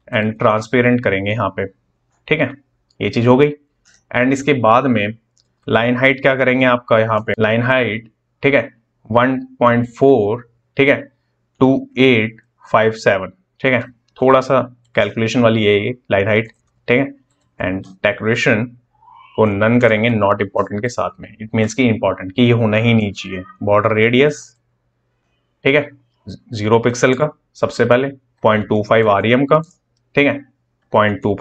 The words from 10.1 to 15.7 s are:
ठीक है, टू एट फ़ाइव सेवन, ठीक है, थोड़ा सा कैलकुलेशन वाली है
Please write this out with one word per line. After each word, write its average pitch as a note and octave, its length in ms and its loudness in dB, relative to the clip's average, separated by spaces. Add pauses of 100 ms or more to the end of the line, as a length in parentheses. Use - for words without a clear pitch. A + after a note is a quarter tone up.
ठीक C#3 120 2
है, B2+ 120 2 (600)
टू C3 280 0 (100)
एट A2+ 420 2 (240)
फ़ाइव A2 340 2
सेवन, F#2+ 340 -2 (280)
ठीक C3 120 0
है, A#2+ 80 0 (420)
थोड़ा C3 180 4
सा C3 200 0 (340)
कैलकुलेशन A2 460 -2
वाली A2 240 2
है G#2 140 2